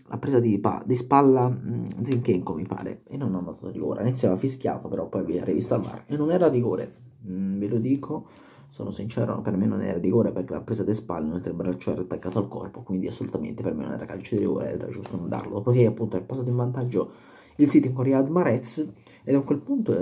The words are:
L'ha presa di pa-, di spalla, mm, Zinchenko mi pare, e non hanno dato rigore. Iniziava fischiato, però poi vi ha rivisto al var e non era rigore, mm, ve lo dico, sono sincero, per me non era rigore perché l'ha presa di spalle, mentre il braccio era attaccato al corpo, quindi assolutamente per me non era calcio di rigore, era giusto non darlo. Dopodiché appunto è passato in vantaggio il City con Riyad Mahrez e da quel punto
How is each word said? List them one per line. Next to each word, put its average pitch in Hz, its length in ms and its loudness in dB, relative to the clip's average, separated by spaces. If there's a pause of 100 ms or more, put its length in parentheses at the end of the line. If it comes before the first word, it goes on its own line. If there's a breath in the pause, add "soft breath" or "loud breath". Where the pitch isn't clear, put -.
L'ha 117 80 -6
presa 131 240 4
di 107 180 4
pa-, 98 260 0
di 127 100 2
spalla, 131 520 6
mm, 120 380 -4 (160)
Zinchenko 117 540 0
mi 82 100 -6
pare, - 420 -8
e - 80 -10
non 123 180 -2
hanno 87 200 -6
dato - 180 -12
rigore. - 300 -4
Iniziava 117 340 2
fischiato, 104 540 -2
però 90 180 -4
poi 95 160 -2
vi 85 160 -2
ha - 60 -4
rivisto - 300 0
al 110 60 0
var - 260 -10
e 143 100 -2
non 151 120 0
era 175 200 6
rigore, 113 440 0 (320)
mm, 95 320 -4
ve 101 120 -2
lo 120 80 0
dico, 139 500 -2 (460 loud breath)
sono - 160 -8
sincero, 117 520 -4
per 101 140 -2
me 101 120 2
non 101 160 0
era 95 160 -2
rigore 104 320 4
perché - 220 -4
l'ha 78 80 -4
presa 101 220 -4
di 104 120 2
spalle, 80 340 -4
mentre 90 220 -4
il 87 40 -6
braccio 90 360 -2
era 82 100 -2
attaccato 90 380 -4
al 98 80 0
corpo, - 340 -10
quindi 92 240 -4
assolutamente - 560 -6
per 82 140 -2
me 73 80 -6
non 69 100 -6
era - 120 -8
calcio 92 280 -8
di 101 80 2
rigore, - 300 0
era - 160 -6
giusto - 280 -10
non - 140 -6
darlo. 110 280 -6
Dopodiché 123 280 6
appunto 104 320 0
è - 60 -4
passato 131 260 -4
in 123 60 0
vantaggio 123 560 -2 (460 loud breath)
il 147 120 6
City 127 240 6
con 131 100 0
Riyad 135 260 4
Mahrez 156 640 0 (320 loud breath)
e - 80 -2
da 139 100 4
quel 139 180 0
punto 269 420 0